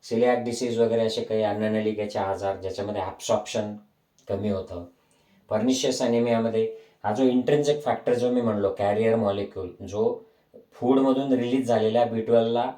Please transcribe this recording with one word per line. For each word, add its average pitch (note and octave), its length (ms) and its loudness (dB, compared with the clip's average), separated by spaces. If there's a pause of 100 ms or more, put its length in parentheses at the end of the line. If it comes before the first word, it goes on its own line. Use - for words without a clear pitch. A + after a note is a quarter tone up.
celiac A#2 400 2
डिसीज A#2 360 -2
वगैरे A2+ 260 2
असे A2+ 160 -2
काही A2 200 0
अन्ननलिकेचे G#2+ 760 0
आजार G2 380 -2
ज्याच्यामध्ये G2 460 -6
ॲब्सॉर्प्शन G#2+ 720 -4 (540)
कमी G2+ 200 -4
होतं. F#2 360 -6 (640)
पर्निशियस B2+ 540 0
ॲनिमियामध्ये A2+ 720 0 (280)
हा G#2+ 100 -2
जो C3 100 2
इंट्रिन्सिक C#3 580 2
फॅक्टर B2 320 0
जो B2 160 0
मी B2 100 0
म्हणलो, G2+ 380 0
कॅरियर A2 380 2
मॉलिक्यूल, G2 520 -2 (140)
जो G#2 420 -2 (480)
फूडमधून C3+ 600 2
रिलीज A#2+ 360 0
झालेल्या A2+ 360 4
बी A2+ 160 -4
ट्वेल्वला A#2 580 2